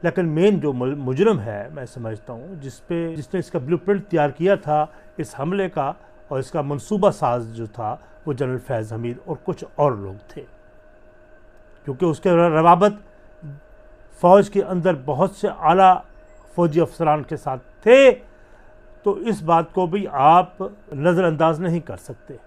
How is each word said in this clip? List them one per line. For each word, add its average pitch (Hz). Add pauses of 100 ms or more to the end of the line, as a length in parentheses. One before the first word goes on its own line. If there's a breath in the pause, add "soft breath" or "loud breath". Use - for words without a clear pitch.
लेकिन 170
मेन 170
जो 147
मुल-, 127
मुजरिम 147
है, 107
मैं 135
समझता 113
हूँ, 151
जिस 135
पे, 165
जिसने 156
इसका -
ब्लूप्रिंट 170
तैयार 147
किया 180
था 151 (260 soft breath)
इस -
हमले 180
का, 147 (340 soft breath)
और 135
इसका 147
मंसूबा 170
साज 123
जो 113
था, 113 (240 soft breath)
वो 151
जनरल 127
फैज़ 113
हमीद 117
और 156
कुछ - (140)
और 143
लोग 98 (200)
थे, - (1400)
क्योंकि 143
उसके 165
र-, 170
रवाबत 180 (1200)
फ़ौज 196
के 202
अंदर 180
बहुत 147
से 175
आला 180 (600)
फ़ौजी 170
अफसरान 156
के 147
साथ 131
थे, 254 (920 soft breath)
तो 202
इस 202
बात 165
को 185
भी 185
आप 180 (180)
नज़रअंदाज 165
नहीं 175
कर 98
सकते। -